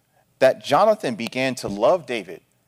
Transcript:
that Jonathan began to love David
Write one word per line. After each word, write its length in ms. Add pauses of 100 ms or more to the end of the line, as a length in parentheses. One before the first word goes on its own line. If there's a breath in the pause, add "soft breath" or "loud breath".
(380)
that 240
Jonathan 540
began 400
to 100
love 400
David 340 (280)